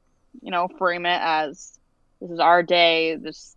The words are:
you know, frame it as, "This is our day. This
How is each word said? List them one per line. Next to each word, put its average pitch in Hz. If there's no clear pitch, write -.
you -
know, 180
frame 175
it 175
as, 156
"This 180
is 170
our 170
day. 165
This -